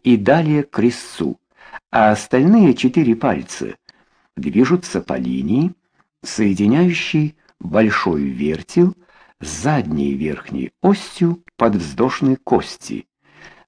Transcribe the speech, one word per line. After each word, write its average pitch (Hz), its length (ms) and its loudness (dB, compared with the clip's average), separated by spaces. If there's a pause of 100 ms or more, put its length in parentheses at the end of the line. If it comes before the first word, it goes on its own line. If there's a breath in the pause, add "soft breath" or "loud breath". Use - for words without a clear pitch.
и 123 140 4
далее 147 480 2
к - 60 -14
крестцу, 104 680 -2 (520 loud breath)
а 110 200 4
остальные 147 640 4
четыре 127 400 2
пальца 73 600 -6 (600 soft breath)
движутся 107 640 0
по 67 160 -8
линии, 69 560 -2 (500)
соединяющей 143 1120 0 (240)
большой 98 640 0
вертел 76 720 0 (460 soft breath)
с 76 80 -12 (140)
задней 78 520 -2
верхней 69 580 -8 (100)
осью 175 640 0 (120)
подвздошной 113 800 0
кости. - 680 -4 (600 soft breath)